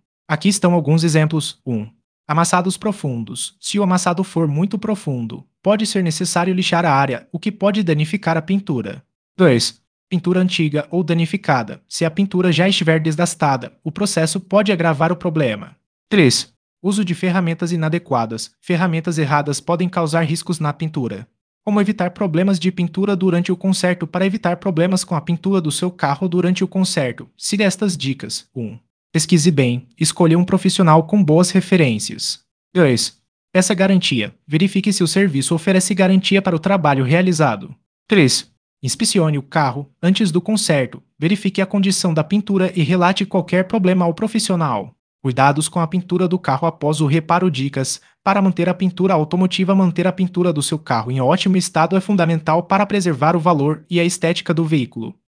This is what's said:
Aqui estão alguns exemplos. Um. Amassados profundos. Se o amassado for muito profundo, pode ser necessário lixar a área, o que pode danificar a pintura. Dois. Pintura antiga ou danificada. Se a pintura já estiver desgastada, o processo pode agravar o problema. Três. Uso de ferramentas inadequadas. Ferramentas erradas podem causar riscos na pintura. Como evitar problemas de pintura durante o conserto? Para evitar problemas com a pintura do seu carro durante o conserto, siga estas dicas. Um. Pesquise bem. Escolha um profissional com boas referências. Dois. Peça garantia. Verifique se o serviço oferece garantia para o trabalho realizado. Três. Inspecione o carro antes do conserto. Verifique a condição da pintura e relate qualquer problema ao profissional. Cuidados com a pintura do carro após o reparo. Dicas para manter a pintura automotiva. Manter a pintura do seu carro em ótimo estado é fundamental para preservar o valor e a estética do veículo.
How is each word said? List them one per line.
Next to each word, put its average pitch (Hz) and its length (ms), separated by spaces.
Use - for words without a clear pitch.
Aqui 156 220
estão 185 240
alguns 160 320
exemplos. 156 600
Um. 110 220
Amassados 170 480
profundos. 123 840
Se - 180
o 208 40
amassado 180 400
for 165 240
muito 165 300
profundo, 139 680
pode 208 240
ser 196 160
necessário 175 500
lixar 175 320
a 151 80
área, 135 380
o 165 80
que 208 120
pode 202 300
danificar 165 560
a 160 40
pintura. 160 640
Dois. 139 460
Pintura 180 320
antiga 156 520
ou 180 120
danificada. 160 840
Se - 160
a 160 60
pintura 180 400
já 170 180
estiver 160 300
desgastada, 156 760
o 156 80
processo 185 480
pode 202 320
agravar 165 400
o 180 40
problema. 156 600
Três. 165 460
Uso 202 200
de 175 120
ferramentas 175 560
inadequadas. 156 800
Ferramentas 165 560
erradas 147 420
podem 175 300
causar 165 320
riscos 165 380
na 151 120
pintura. 123 560
Como 208 160
evitar 185 300
problemas 185 480
de 180 120
pintura 180 440
durante 180 360
o 180 60
conserto? 180 480
Para 180 220
evitar 180 300
problemas 180 460
com 180 120
a 175 60
pintura 180 380
do 156 120
seu 180 180
carro 165 400
durante 180 340
o 185 40
conserto, 175 680
siga - 280
estas 190 340
dicas. 135 580
Um. 117 220
Pesquise 160 380
bem. 127 380
Escolha 160 380
um 180 80
profissional 180 580
com 202 200
boas 165 260
referências. 143 920
Dois. 139 460
Peça 185 220
garantia. 180 640
Verifique 190 460
se - 80
o 170 60
serviço 165 480
oferece 185 400
garantia 190 480
para 175 120
o 156 40
trabalho 151 440
realizado. 156 680
Três. 160 440
Inspecione 156 560
o - 20
carro 143 480
antes 190 300
do 165 100
conserto. 170 640
Verifique 196 420
a 190 60
condição 190 480
da 156 100
pintura 196 520
e 175 80
relate 180 420
qualquer 185 380
problema 185 420
ao 170 80
profissional. 165 800
Cuidados 139 440
com - 120
a 165 80
pintura 180 400
do 180 100
carro 165 300
após 156 340
o 151 60
reparo. 165 420
Dicas 135 500
para 202 200
manter 180 260
a 180 60
pintura 185 400
automotiva. 180 580
Manter 180 320
a 185 60
pintura 180 420
do 147 80
seu 151 160
carro 120 340
em 131 80
ótimo 180 380
estado 170 400
é - 20
fundamental 170 640
para 196 240
preservar 175 500
o 170 40
valor 156 500
e 170 100
a 170 60
estética 175 480
do 165 100
veículo. 143 520